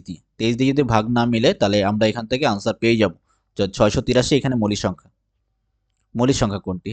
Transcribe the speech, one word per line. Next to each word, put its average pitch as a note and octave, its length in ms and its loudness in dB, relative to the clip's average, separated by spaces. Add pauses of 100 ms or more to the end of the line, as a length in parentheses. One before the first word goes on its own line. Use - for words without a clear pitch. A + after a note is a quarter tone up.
দিয়ে। F2+ 120 -14 (180)
তেইশ A2+ 220 0
দিয়ে C3 120 2
যদি C#3+ 120 0 (100)
ভাগ G#2+ 100 2 (140)
না A#2 60 2 (100)
মিলে, A#2 160 2 (100)
তাহলে G#2 180 2 (120)
আমরা G#2+ 220 0
এখান A#2 200 -6
থেকে C3 200 -2
আনসার G#2+ 300 -4
পেয়ে A#2 200 4
যাবো F#2 160 0 (400)
যে G#2 60 0 (140)
ছয়শো A2 300 2
তিরাশি A#2+ 320 2
এখানে C3 220 -4
মৌলিক G#2 240 -2
সংখ্যা। - 240 -6 (1080)
মৌলিক B2+ 260 2
সংখ্যা G2+ 240 -4
কোনটি, F#2 280 -8